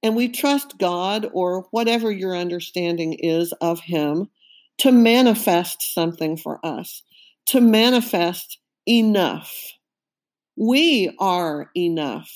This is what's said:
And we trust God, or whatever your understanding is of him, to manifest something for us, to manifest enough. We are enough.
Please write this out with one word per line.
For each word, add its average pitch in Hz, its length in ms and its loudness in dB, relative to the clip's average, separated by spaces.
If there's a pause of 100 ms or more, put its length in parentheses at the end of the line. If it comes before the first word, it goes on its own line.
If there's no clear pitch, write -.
And 220 120 2
we 240 140 0
trust 277 500 -2
God, 190 540 -2
or 185 380 -4
whatever 226 400 0
your 185 260 -4
understanding 170 760 -4
is 165 400 -2
of 170 260 -4
him, 160 480 -4 (500)
to 262 140 4
manifest 226 1000 4
something 165 420 -4
for - 280 -12
us, 165 380 -10 (440)
to 262 140 2
manifest 220 1000 2 (280)
enough. 208 680 2 (1040)
We 247 600 2
are 170 560 -2
enough. 160 600 -4